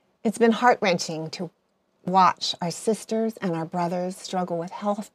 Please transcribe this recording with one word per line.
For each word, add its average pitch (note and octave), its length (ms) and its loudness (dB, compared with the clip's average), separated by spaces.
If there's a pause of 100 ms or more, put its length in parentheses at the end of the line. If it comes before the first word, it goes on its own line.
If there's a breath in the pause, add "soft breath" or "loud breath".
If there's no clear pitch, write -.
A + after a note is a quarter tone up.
(240 soft breath)
It's A3 140 -2
been A3+ 140 6
heart-wrenching F3+ 800 2
to F3 180 -8 (560)
watch F#3 560 4
our F3 80 -2
sisters A3 720 -2
and F3 140 -2
our E3 100 -4
brothers F3+ 500 -4
struggle F3+ 440 -4
with E3+ 100 -6
health G#3 460 -4